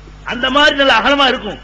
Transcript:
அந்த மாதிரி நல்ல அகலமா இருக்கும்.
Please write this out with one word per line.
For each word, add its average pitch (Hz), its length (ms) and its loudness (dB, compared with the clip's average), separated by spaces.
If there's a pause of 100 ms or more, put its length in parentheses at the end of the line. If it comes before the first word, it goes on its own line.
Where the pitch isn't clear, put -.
(240)
அந்த 247 260 -4
மாதிரி 285 340 2
நல்ல 254 140 2
அகலமா 269 300 2
இருக்கும். 214 360 -6